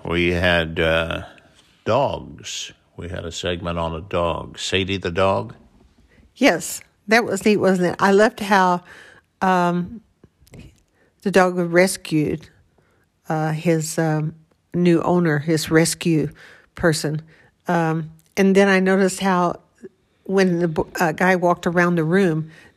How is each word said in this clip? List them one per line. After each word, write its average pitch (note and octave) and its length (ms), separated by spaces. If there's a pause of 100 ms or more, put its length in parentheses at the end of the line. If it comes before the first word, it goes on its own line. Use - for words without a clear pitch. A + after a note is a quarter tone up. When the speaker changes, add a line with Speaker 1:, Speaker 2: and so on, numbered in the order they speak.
Speaker 1:
we F2 280
had, E2+ 480
uh, E2 440 (600)
dogs. - 880 (240)
We F2+ 120
had F2+ 160
a E2+ 80
segment F2 460
on E2 160
a D#2+ 60
dog. F2 580
Sadie F#2+ 400
the F2+ 120
dog? G2 440 (840)
Speaker 2:
Yes. - 440 (280)
That A3 160
was F#3+ 200
neat, G#3 120
wasn't F3+ 380
it? - 40
I G3 140
loved G#3+ 280
how, F#3 420 (600)
um, F3+ 580 (1200)
the G3+ 80
dog F3+ 260
rescued, E3+ 920 (800)
uh, D#3+ 240
his, D#3+ 460
um, D#3 360 (400)
new F3 280
owner, E3+ 360
his D#3 320
rescue D#3+ 580 (460)
person. D#3 480 (460)
Um, E3 420 (260)
and G3 180
then G3 140
I F#3+ 120
noticed F#3+ 400
how F3+ 400 (640)
when F#3 360
the F3 80
bo-, E3 200 (120)
uh, E3 120
guy F#3 240
walked F3 300
around F3 300
the D#3+ 80
room D#3+ 460 (260)